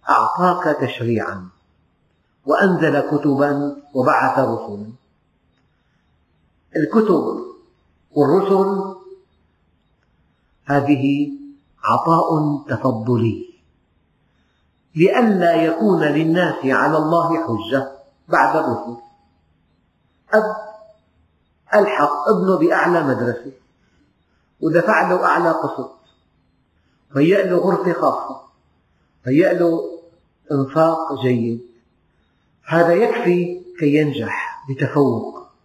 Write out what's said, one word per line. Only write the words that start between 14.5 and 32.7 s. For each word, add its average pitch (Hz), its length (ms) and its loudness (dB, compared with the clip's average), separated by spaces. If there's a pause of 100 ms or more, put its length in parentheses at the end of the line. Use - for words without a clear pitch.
لئلا 180 600 4
يكون 165 480 2
للناس 160 640 0
على 131 320 2
الله 160 500 0
حجة 117 440 -4 (380)
بعد - 260 2
الرسل. 120 460 -4 (1300)
أب 214 100 4 (1300)
ألحق - 540 0
ابنه 185 280 2
بأعلى 165 460 2
مدرسة 120 480 -4 (1120)
ودفع 180 480 2
له 175 160 0
أعلى 165 260 2
قسط، 139 400 -6 (1200)
هيأ 185 300 4
له 180 120 0
غرفة 180 360 0
خاصة، - 480 -4 (840)
هيأ 156 280 2
له 170 460 -2 (520)
إنفاق 147 720 0
جيد، 117 380 0 (1040)
هذا 170 260 4